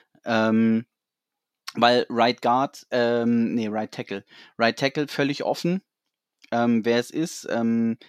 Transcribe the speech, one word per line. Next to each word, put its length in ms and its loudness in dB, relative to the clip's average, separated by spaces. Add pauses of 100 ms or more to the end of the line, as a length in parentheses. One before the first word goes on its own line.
(240)
ähm, 600 2 (880)
weil 360 2
Right 340 0
Guard, 480 0
ähm, 640 0
nee, 140 -2
Right 220 -6
Tackle, 320 -10 (360)
Right 180 2
Tackle 300 -2
völlig 360 -4
offen, 380 -2 (680)
ähm, 340 2
wer 140 2
es 100 -4
ist, 400 -6
ähm, 480 0 (120)